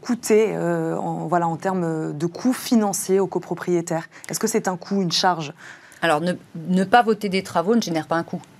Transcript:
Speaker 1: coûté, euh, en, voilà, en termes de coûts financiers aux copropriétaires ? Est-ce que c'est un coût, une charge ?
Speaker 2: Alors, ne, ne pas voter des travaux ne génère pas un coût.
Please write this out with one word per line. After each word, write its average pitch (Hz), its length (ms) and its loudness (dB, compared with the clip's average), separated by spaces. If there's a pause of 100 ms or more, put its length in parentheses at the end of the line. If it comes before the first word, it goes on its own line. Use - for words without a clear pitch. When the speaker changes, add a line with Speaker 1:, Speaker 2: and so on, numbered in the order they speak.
Speaker 1:
coûté, 226 480 2
euh, 165 480 -2
en, 165 300 -4
voilà, 170 200 2
en 165 80 -2
termes 160 640 -2
de 151 80 -2
coûts 240 280 -2
financiers 202 680 2
aux 190 80 2
copropriétaires ? 170 840 -2 (200)
Est-ce 165 100 -6
que 220 80 0
c'est 214 200 0
un 185 100 0
coût, 196 240 -2
une 175 100 0
charge ? 170 420 0 (480)
Speaker 2:
Alors, 160 200 2
ne, 180 120 0 (360)
ne 185 140 2
pas 233 200 6
voter 208 260 0
des 185 140 0
travaux 180 320 0
ne 226 60 4
génère 160 260 -4
pas 165 80 0
un 165 80 0
coût. - 180 -8 (180)